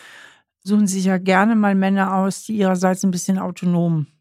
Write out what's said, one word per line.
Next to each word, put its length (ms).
Suchen 240
sich 180
ja 120
gerne 380
mal 200
Männer 400
aus, 280
die 100
ihrerseits 500
ein 80
bisschen 280
autonom 680